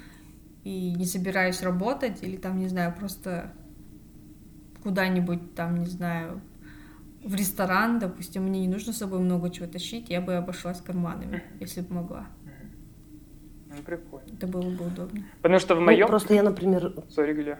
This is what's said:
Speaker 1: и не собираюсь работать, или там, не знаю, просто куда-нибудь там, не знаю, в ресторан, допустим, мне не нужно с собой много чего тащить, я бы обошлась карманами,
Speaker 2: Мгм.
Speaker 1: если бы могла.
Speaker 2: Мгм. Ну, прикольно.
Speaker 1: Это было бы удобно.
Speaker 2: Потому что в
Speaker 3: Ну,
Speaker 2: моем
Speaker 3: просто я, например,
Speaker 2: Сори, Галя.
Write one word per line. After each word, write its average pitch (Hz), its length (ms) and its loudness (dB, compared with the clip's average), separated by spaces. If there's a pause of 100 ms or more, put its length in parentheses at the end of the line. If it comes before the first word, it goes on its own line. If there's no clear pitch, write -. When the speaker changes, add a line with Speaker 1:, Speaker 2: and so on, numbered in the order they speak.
(640)
Speaker 1:
и 185 300 -2
не 175 120 0
собираюсь 185 580 2
работать, 196 600 0
или 190 140 -6
там, 185 220 -2
не 185 80 0
знаю, 175 320 0
просто 185 520 -6 (1300)
куда-нибудь 180 720 2
там, 170 240 0
не 175 80 0
знаю, 175 540 -4 (840)
в 196 120 -6
ресторан, 202 640 2
допустим, 185 440 -4
мне 190 180 0
не 185 60 0
нужно 214 260 -2
с - 40 -8
собой 190 220 -4
много 175 300 2
чего 175 180 -8
тащить, 180 420 -10
я 175 120 -2
бы 185 140 -2
обошлась 175 460 -6
карманами, 180 560 -4
Speaker 2:
Мгм. - 220 -12
Speaker 1:
если 180 220 -8
бы 175 140 -8
могла. 175 320 -8 (180)
Speaker 2:
Мгм. 143 260 -18 (1080)
Ну, 147 60 -12
прикольно. - 500 -10
Speaker 1:
Это 190 140 -6
было 180 220 -2
бы 180 180 -4
удобно. 185 360 -6 (180)
Speaker 2:
Потому 180 180 8
что 180 160 4
в 165 40 6
Speaker 3:
Ну, 175 60 4
Speaker 2:
моем 170 220 10
Speaker 3:
просто 214 260 4
я, 202 100 10
например, 180 500 4 (160)
Speaker 2:
Сори, 151 240 2
Галя. 147 260 -4